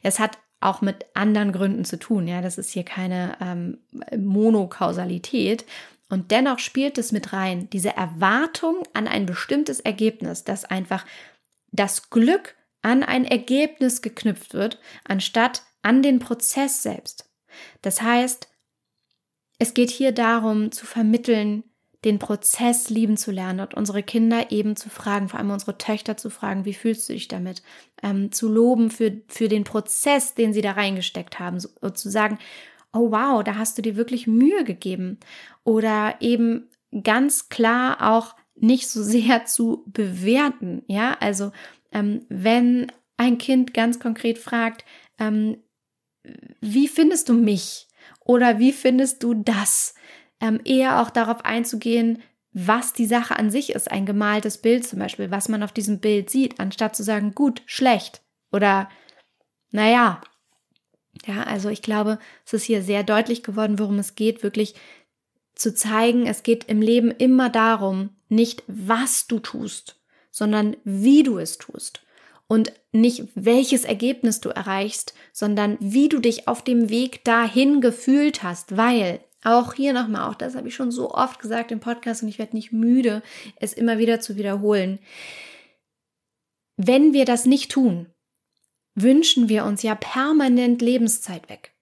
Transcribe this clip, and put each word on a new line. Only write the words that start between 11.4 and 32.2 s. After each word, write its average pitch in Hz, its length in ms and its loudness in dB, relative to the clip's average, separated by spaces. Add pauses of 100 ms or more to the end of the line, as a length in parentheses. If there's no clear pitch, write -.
das - 380 -4
Glück 254 460 2 (260)
an 254 220 2
ein 254 220 0
Ergebnis 254 760 0
geknüpft - 520 -6
wird, 208 260 -4 (240)
anstatt 226 600 -2 (180)
an 247 200 4
den 269 180 4
Prozess - 640 -2
selbst. - 460 -10 (520)
Das 196 200 -2
heißt, 240 460 0 (1080)
es 233 160 -2
geht 240 160 2
hier 262 220 0
darum, 220 600 0
zu - 140 -14
vermitteln, 220 800 0 (400)
den 208 160 2
Prozess 240 680 0
lieben 214 280 0
zu - 140 -6
lernen 185 300 -6
und 196 120 -12
unsere 202 300 -4
Kinder 226 480 0
eben 208 240 -2
zu - 140 -14
fragen, 202 400 -6
vor - 100 -8
allem 202 100 -4
unsere 196 280 -8
Töchter 214 400 -6
zu 220 120 -12
fragen, 196 360 -6
„Wie 202 80 -6
fühlst 226 360 -4
du - 40 -8
dich - 140 -10
damit?“ 185 360 -10 (400)
Ähm, 202 280 -2
zu - 160 -4
loben 226 440 4
für, 220 360 -2
für 226 200 -4
den 208 160 0
Prozess, 262 720 -2
den 220 180 2
sie 208 80 0
da 202 120 -2
reingesteckt 190 680 -6
haben, 180 200 -6
so, 180 100 -12 (120)
und 196 160 -6
zu 196 120 -8
sagen, 214 280 0 (560)